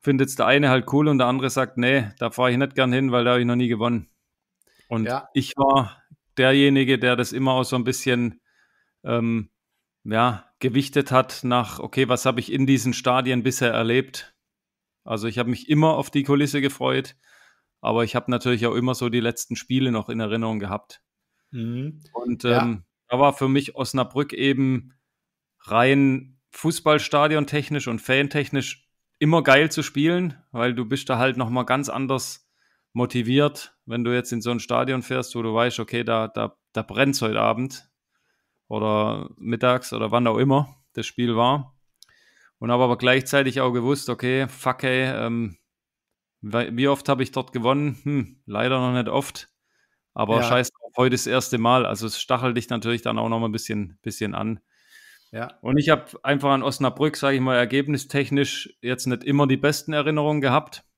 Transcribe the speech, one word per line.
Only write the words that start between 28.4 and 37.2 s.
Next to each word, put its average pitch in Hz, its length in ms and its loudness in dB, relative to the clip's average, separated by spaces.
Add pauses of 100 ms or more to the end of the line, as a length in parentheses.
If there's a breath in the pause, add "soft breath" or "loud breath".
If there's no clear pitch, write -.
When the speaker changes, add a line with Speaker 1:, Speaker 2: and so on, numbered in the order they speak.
Speaker 1:
immer 156 240 4
geil 147 280 6
zu 151 120 -4
spielen, 165 580 -2 (100)
weil 120 220 0
du 120 120 -4
bist 135 240 -6
da 131 80 0
halt 123 200 0
noch 123 120 -2
mal 123 140 -2
ganz 135 260 -2
anders 131 600 -6 (440)
motiviert, 123 920 0
wenn 120 180 -4
du 120 100 0
jetzt 123 180 -2
in 113 100 -4
so 117 100 -4
ein 117 80 -2
Stadion 123 440 -2
fährst, 127 320 -4
wo 120 60 -4
du 113 120 -4
weißt, 117 260 0
okay, 117 240 -4
da, 110 240 -2
da, 110 300 -6 (160)
da 113 80 -4
brennt's 123 400 0